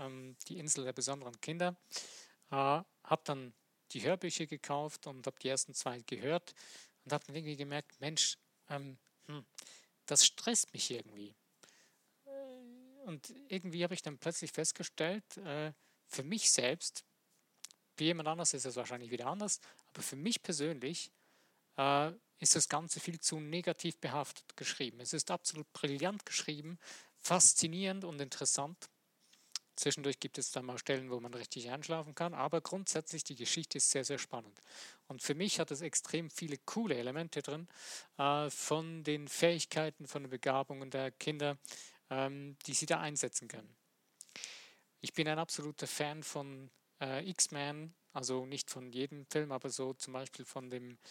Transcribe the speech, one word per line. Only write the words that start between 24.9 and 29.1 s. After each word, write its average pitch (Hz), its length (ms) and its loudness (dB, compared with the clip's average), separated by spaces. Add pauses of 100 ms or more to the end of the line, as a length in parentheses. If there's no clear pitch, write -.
Es 123 120 -4
ist 156 180 0
absolut 160 420 -2
brillant 160 540 0
geschrieben, 156 520 -4 (400)
faszinierend 185 840 6
und 156 160 -6
interessant. 143 720 0 (840)